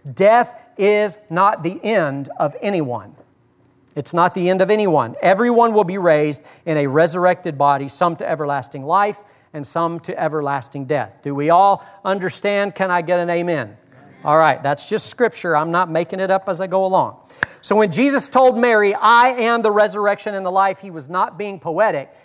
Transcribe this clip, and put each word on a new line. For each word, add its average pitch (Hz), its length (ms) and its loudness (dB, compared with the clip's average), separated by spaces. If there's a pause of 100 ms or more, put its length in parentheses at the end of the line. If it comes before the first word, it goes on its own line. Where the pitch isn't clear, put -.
(100)
Death 220 480 2 (200)
is 208 400 0 (100)
not 180 340 0
the 170 220 -4
end 147 540 -2
of 151 240 -2
anyone. 135 520 -4 (800)
It's 147 200 -6
not 175 200 2
the 180 140 -2
end 185 140 2
of 185 80 2
anyone. 165 500 2
Everyone 226 540 4
will 208 100 4
be 185 140 -6
raised 151 460 2 (200)
in 156 140 -2
a 143 80 0
resurrected 175 720 0
body, 139 300 0
some 170 280 0
to - 120 -8
everlasting 143 560 -6
life 202 400 0 (280)
and 147 140 -10
some 170 340 -4
to - 180 -12
everlasting 143 680 -4
death. 131 360 -4
Do 143 140 -6
we 143 160 -2
all 190 340 4 (200)
understand? 202 720 -4
Can 190 160 -2
I 175 100 0
get 175 160 0
an 175 100 -2
amen? 170 480 -4 (480)
All 151 140 2
right, 151 240 4
that's 139 260 -4
just 185 200 -4
scripture. 170 480 -2
I'm 165 160 -2
not 175 180 0
making 170 300 -2
it 190 100 -2
up 190 180 -2
as 175 120 -4
I 190 80 -6
go 190 160 0
along. 170 340 0 (420)
So - 140 0
when 214 160 4
Jesus 262 380 0
told 254 280 4
Mary, 214 380 2
"I 233 340 4
am 233 340 0
the 214 80 2
resurrection 208 640 0
and 196 120 -6
the 180 40 -4
life," 196 300 0
he 196 100 -16
was 156 180 -14
not 180 280 -4
being 196 220 -10
poetic. 165 540 -2 (120)